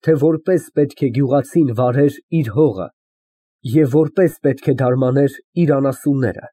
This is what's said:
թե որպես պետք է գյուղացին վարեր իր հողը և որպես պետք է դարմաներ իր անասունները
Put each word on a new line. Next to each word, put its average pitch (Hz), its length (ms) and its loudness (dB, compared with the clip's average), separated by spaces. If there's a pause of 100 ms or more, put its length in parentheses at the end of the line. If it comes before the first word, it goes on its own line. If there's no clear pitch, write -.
թե 160 120 2
որպես 160 540 0
պետք 147 340 -2
է 131 60 0
գյուղացին 139 640 0
վարեր 127 460 0 (120)
իր 151 200 -2
հողը 104 380 -2 (760)
և 135 240 2
որպես 156 480 0
պետք - 300 -2
է 139 80 2
դարմաներ 131 580 0 (200)
իր 165 180 0
անասունները 135 800 -2